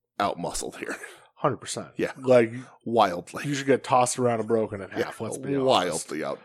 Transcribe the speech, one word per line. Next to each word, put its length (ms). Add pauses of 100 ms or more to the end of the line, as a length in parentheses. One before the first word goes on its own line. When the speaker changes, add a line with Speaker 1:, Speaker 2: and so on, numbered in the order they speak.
(180)
Speaker 1:
outmuscled 600
here. 240
<laughs> 40 (300)
Speaker 2:
Hundred 200
percent. 400
Speaker 1:
Yeah. 220
Speaker 2:
Like, 340 (320)
Speaker 1:
Wildly. 640
Speaker 2:
you 80
should 120
get 160
tossed 360
around 220
and 80
broken 340
in 80
Speaker 1:
Yeah, 160
Speaker 2:
half. 160
Let's 160
be 180
honest. 100
Speaker 1:
wildly 560
out, 220